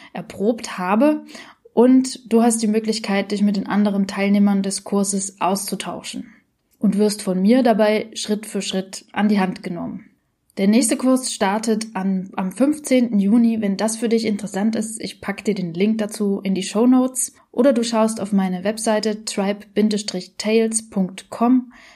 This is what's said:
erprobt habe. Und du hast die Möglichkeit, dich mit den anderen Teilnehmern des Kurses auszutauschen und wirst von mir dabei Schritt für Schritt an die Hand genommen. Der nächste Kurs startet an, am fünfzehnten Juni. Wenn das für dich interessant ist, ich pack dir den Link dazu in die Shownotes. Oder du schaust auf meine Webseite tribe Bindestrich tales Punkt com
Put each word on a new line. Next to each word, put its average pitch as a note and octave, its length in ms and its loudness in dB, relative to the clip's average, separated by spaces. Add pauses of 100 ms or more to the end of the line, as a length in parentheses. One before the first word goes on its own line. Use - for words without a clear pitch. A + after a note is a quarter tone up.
(120)
erprobt - 640 -6
habe. A3+ 460 2 (480)
Und B3+ 580 4
du A3+ 120 4
hast A#3 200 2
die A3+ 40 2
Möglichkeit, G#3+ 640 -2
dich G3+ 120 -2
mit G3+ 140 2
den F#3+ 100 -4
anderen G3+ 400 0
Teilnehmern G3+ 560 2
des F#3+ 220 -6
Kurses G3 560 -2
auszutauschen - 840 -6 (520)
und F#3+ 200 0
wirst G#3 240 0
von F#3 180 -2
mir A#3 220 4
dabei G#3+ 520 2
Schritt G#3 300 -6
für - 160 -8
Schritt - 520 -8
an G#3 160 0
die G3+ 120 2
Hand F#3 220 -2
genommen. E3+ 480 -10 (480)
Der G3 100 2
nächste B3 300 4
Kurs B3+ 340 0
startet A3 640 0
an, F#3+ 420 -2
am F#3 160 -4
fünfzehnten B3+ 640 2
Juni. A3+ 440 2
Wenn G3 160 -2
das A3 180 -2
für A#3 140 -2
dich A3+ 160 2
interessant G#3 500 -2
ist, - 240 -6
ich - 220 -12
pack G3+ 220 -10
dir G3+ 100 0
den F3 180 -6
Link G#3 240 0
dazu G#3 460 -2
in F#3+ 120 -2
die F#3 80 -2
Shownotes. B3+ 680 2 (200)
Oder C4 200 4
du A#3 120 0
schaust A3 360 0
auf G3+ 120 -8
meine F#3 320 0
Webseite G#3+ 600 -2
tribe G3+ 480 -4
Bindestrich G#3 640 -2
tales A3+ 540 0
Punkt F#3 400 -4
com B3 420 2 (240)